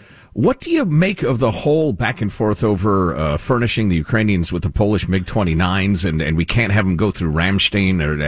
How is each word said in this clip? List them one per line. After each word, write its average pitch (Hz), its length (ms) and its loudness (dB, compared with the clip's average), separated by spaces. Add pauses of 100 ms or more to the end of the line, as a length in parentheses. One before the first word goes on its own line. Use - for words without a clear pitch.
(320)
What 202 260 0
do 330 140 -4
you 320 120 2
make 175 380 0
of 127 160 0
the 117 140 2
whole 151 400 0
back 110 280 -4
and 101 120 -2
forth 107 320 0
over, 95 500 2
uh, 73 220 -2
furnishing 117 520 0
the 90 60 2
Ukrainians 98 580 0
with 85 120 -4
the 95 60 -2
Polish 104 360 0
mig 92 200 -2
twenty-nines 95 800 0
and, 78 160 0
and 78 160 0
we 82 80 0
can't 107 280 0
have 104 120 4
'em 95 120 2
go 98 160 0
through 85 180 -2
Ramstein 92 720 0
or 76 140 0 (120)